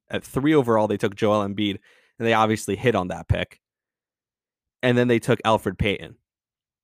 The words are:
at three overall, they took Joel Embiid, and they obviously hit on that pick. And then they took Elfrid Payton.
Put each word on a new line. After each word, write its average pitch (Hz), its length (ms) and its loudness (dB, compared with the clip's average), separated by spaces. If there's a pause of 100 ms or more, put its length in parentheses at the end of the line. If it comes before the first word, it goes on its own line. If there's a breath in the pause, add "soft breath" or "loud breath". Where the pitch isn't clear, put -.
at 101 140 -6
three 143 300 -2
overall, 117 340 2
they 104 100 -2
took 104 180 -4
Joel 104 320 2
Embiid, 101 300 -2 (420 soft breath)
and 113 80 -2
they 113 60 2
obviously 110 420 0
hit 113 200 0
on 92 140 0
that 82 180 -10
pick. - 340 -4 (1200)
And 123 160 2
then 123 100 2
they 117 120 4
took 117 240 0
Elfrid 107 340 0
Payton. 104 380 -4 (680)